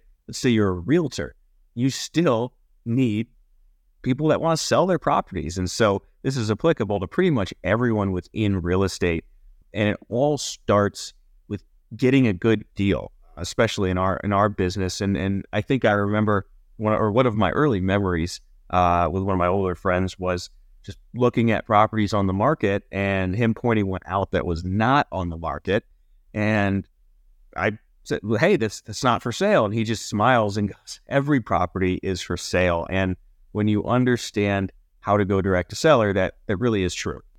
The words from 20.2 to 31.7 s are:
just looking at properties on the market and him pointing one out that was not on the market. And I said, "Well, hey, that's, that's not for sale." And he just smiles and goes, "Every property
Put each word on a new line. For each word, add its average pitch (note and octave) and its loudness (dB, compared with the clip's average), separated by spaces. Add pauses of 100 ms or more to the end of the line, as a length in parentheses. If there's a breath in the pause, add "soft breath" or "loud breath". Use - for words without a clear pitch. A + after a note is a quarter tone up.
just - -18 (140)
looking A#2+ 2
at G2+ -2
properties G#2+ 2
on G2+ 2
the F#2+ 0
market G#2 0 (100)
and F#2+ -2
him A2+ 0
pointing A2 0
one F#2 -6
out G2 -2
that - 0
was E2+ -4
not A2 0
on F2+ -6
the E2+ -8
market. E2 -4 (500)
And G2+ 0 (720)
I G#2 -2 (260)
said, - -6
"Well, G#2 -2
hey, F#3 2
that's, A2+ -4
that's - -12
not A#2+ 2
for A#2+ -6
sale." F#3 2
And G2+ -2
he A2+ 0
just G#2+ -4
smiles G#2+ 2
and G#2 0
goes, - -18
"Every C#3 0
property F#2 0